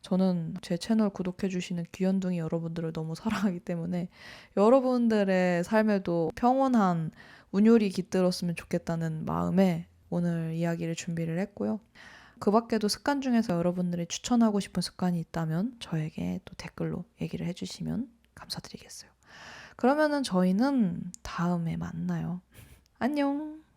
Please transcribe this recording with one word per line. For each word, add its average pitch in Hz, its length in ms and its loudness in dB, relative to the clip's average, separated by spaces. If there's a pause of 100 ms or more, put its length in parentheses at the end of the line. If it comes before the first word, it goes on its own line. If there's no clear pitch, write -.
저는 180 600 0
제 175 160 -4
채널 220 320 2
구독해주시는 180 800 -4
귀염둥이 185 480 0
여러분들을 165 540 -4
너무 160 300 -6
<laughs> 202 320 0
사랑하기 175 60 -8
때문에 175 480 -4 (480)
여러분들의 208 1040 4
삶에도 190 720 2
평온한 240 760 2 (400)
운율이 214 380 6
깃들었으면 180 640 0
좋겠다는 165 720 -4
마음에 175 600 2 (220)
오늘 170 440 -2
이야기를 170 420 -2
준비를 165 440 -4
했고요. 208 400 -4 (600)
그 202 120 2
밖에도 220 360 2
습관 285 340 0
중에서 233 320 2
여러분들이 175 540 0
추천하고 226 540 2
싶은 - 200 -4
습관이 175 380 -2
있다면 165 600 -4
저에게 170 680 -4
또 - 100 -18
댓글로 165 480 -6 (180)
얘기를 165 260 -6
해주시면 175 600 -6 (240)
감사드리겠어요. - 760 -14 (640)
그러면은 294 480 2
저희는 185 880 2 (100)
다음에 170 540 -2
만나요. 170 680 -6 (100)
<laughs> - 480 -20
안녕! 294 760 -2